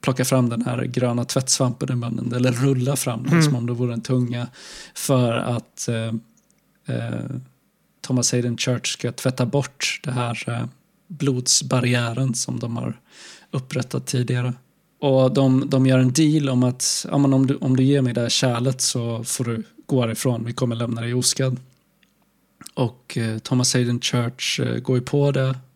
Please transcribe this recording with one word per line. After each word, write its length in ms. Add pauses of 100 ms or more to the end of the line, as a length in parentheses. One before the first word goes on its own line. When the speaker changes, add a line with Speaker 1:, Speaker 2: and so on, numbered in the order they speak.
Speaker 1:
plockar 240
fram 240
den 160
här 200
gröna 400
tvättsvampen 680
i 20
munnen, 400
eller 180
rullar 440
fram 260
den 100
Speaker 2:
Mm. 120
Speaker 1:
som 120
om 100
det 60
vore 220
en 80
tunga, 440 (480)
för 380
att, 560
eh, 180 (920)
eh, 240 (800)
Thomas 320
Hayden 260
Church 340
ska 200
tvätta 340
bort 580
det 80
här, 340
eh, 180 (460)
blodsbarriären 1200
som 260
de 160
har 240 (500)
upprättat 560
tidigare. 480 (460)
Och 340
de, 360
de 160
gör 120
en 140
deal 360
om 140
att, 480
ja, 80
men 160
om 120
du, 100
om 200
du 60
ger 200
mig 120
det 60
här 80
kärlet 520
så 440
får 200
du 180 (240)
gå 160
härifrån. 420
Vi 80
kommer 240
lämna 240
dig 140
oskadd. 420 (1160)
Och, 440
eh, 200
Thomas 360
Hayden 260
Church, 600
eh, 180
går 200
ju 40
på 300
det. 240 (200)